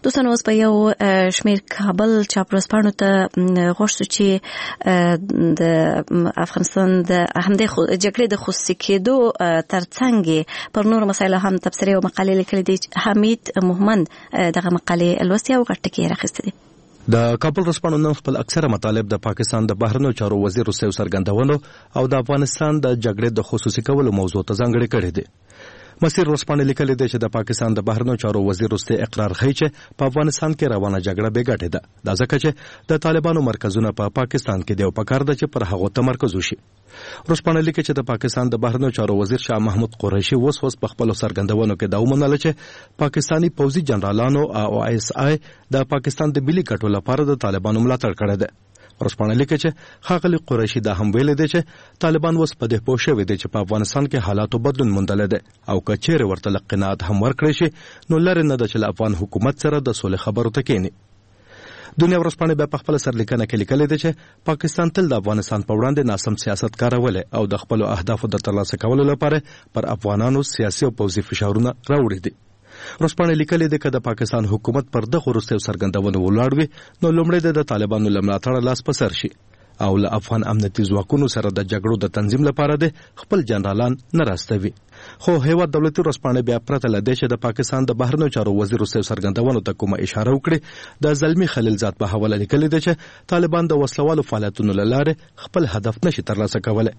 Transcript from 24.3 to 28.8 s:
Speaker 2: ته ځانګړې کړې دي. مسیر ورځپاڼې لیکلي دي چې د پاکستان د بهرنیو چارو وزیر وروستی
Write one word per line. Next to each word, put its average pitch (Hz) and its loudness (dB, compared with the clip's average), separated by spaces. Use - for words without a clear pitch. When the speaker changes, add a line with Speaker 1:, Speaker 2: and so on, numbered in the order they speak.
Speaker 2:
ته 104 -4
ځانګړې 120 0
کړې 90 0
دي. - -6
مسیر 165 2
ورځپاڼې 147 0
لیکلي 135 0
دي 127 0
چې 120 -4
د 110 -2
پاکستان 113 -2
د 101 -2
بهرنیو 117 0
چارو 104 0
وزیر 98 0
وروستی 107 -2